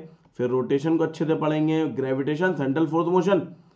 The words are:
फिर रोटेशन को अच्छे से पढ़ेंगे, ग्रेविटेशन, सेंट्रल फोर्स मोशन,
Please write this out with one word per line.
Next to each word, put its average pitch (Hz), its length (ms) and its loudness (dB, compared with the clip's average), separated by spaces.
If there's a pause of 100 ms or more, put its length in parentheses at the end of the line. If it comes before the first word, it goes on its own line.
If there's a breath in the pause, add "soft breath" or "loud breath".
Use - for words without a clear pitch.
(360 loud breath)
फिर 123 120 0
रोटेशन 135 500 0
को 160 60 2
अच्छे 160 220 -2
से 156 80 2
पढ़ेंगे, 156 520 0
ग्रेविटेशन, 139 680 -2
सेंट्रल 143 320 0
फोर्स 160 220 0
मोशन, 180 340 2 (340 soft breath)